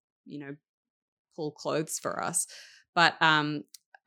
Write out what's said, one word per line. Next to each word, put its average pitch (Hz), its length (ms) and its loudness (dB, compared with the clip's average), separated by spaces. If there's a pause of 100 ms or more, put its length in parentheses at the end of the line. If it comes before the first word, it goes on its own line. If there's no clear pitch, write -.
(240)
you 143 140 -14
know, 147 180 -12 (800)
pull 151 140 -6
clothes 147 480 -4
for - 260 -4
us. 180 220 -2 (480)
But, 170 260 4
um, 151 440 4 (420)